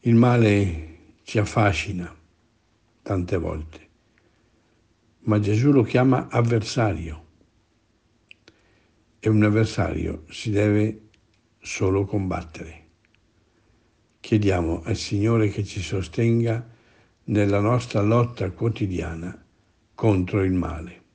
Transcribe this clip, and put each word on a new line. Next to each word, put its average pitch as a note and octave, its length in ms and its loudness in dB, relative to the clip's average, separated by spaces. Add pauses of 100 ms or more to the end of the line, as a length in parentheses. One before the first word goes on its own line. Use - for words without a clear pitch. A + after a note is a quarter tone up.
Il A#2 80 6
male G#2 840 4 (260)
ci - 140 -4
affascina F#2+ 760 -2 (880)
tante F#2 340 -2
volte, D#2+ 520 -8 (1300)
ma G#2 200 2
Gesù A2 320 2
lo C3 100 6
chiama B2+ 460 2
avversario, G#2+ 960 -2 (2000)
e - 120 -2
un G#2+ 120 4
avversario F2 880 0
si - 220 -8
deve G#2+ 580 0 (500)
solo G2 460 -2
combattere. - 760 -8 (1400)
Chiediamo F#2 600 0
al A2 140 -4
Signore G#2+ 520 0
che G2+ 160 -4
ci - 160 -8
sostenga A#2 880 -2 (560)
nella G2+ 360 2
nostra A2+ 420 0
lotta A2+ 480 0
quotidiana F2+ 920 -6 (520)
contro F#2+ 500 0
il F#2 80 0
male. D#2+ 500 -4 (120)